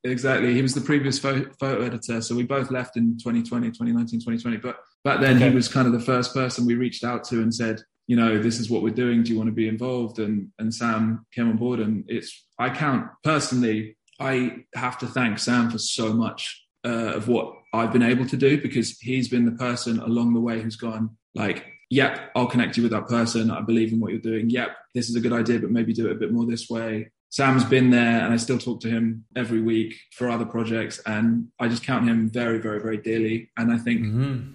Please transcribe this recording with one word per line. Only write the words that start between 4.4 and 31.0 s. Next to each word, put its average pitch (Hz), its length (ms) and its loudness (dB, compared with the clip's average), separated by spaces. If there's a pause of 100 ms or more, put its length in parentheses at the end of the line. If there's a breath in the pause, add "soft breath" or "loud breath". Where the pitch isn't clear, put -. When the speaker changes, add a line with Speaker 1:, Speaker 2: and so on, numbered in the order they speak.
Speaker 1:
But, 123 220 -10 (220 soft breath)
but 139 200 2
then 131 160 6
he 123 80 8
Speaker 2:
Okay. 131 100 6
Speaker 1:
was 123 140 2
kind 131 180 4
of 120 60 4
the 117 80 0
first 127 320 0
person 123 320 0
we 120 100 2
reached 120 300 -4
out 120 240 -4
to 117 120 0
and 113 140 2
said, 110 260 -2 (240)
you 120 120 2
know, 113 200 4
"This 113 220 0
is 110 100 -4
what 107 140 0
we're 110 60 2
doing. 120 340 2
Do 117 80 0
you 110 60 2
wanna 110 160 0
be 110 160 0
involved?" 117 500 -4
And, 104 300 -2 (100)
and 110 140 -2
Sam 113 600 0
came 117 160 0
on 113 60 2
board. 120 240 0
And 104 300 -2
it's, - 360 -8 (140)
I 123 100 0
count 135 380 -2 (160)
personally, 120 720 0 (240)
I 127 460 -2 (100)
have 123 220 -4
to 120 100 -8
thank 113 320 -2
Sam 120 320 2
for 113 60 -4
so 110 360 -2
much, - 520 -4 (200)
uh, 117 300 -2
of 110 140 -4
what - 240 0 (200)
I've 110 200 0
been 120 100 6
able 123 220 4
to - 100 -4
do, 139 260 4
because 120 380 -2
he's 120 300 -2
been 120 160 4
the 117 80 2
person 120 460 -2
along 117 340 2
the 117 80 2
way 113 200 -2
who's 110 140 -6
gone, 113 360 -6 (220)
like, 104 320 -4 (260)
"Yep, 131 440 2
I'll 123 120 2
connect 120 280 0
you 117 80 2
with 113 80 2
that 107 160 -2
person. 113 440 2
I 76 100 -6
believe 113 320 2
in 113 80 2
what 101 100 -2
you're 110 80 -4
doing. 110 300 -2
Yep, 120 260 -2 (200)
this 117 120 -2
is 117 80 -4
a 113 60 0
good 117 100 0
idea, 117 280 2
but 101 120 -2
maybe 113 220 2
do 113 140 0
it 87 40 0
a - 80 -4
bit 107 140 -2
more 117 120 2
this 117 240 -6
way." 113 400 -4 (200)
Sam's 131 340 4
been 127 260 6
there, 117 340 6
and 104 80 0
I 117 60 4
still 120 220 0
talk 117 220 -6
to 113 100 -4
him 113 340 -2 (100)
every 117 240 -2
week 113 360 0 (160)
for 123 180 -4
other 117 160 -2
projects. 113 580 -4